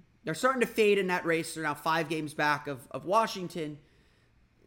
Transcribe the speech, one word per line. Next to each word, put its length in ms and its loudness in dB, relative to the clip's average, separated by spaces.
They're 120 -4
starting 260 2
to 60 2
fade 320 4
in 80 2
that 180 0
race. 300 0
They're 80 -6
now 100 0
five 340 0
games 280 -4
back 320 0
of, 240 -10
of 140 -8
Washington. 760 -2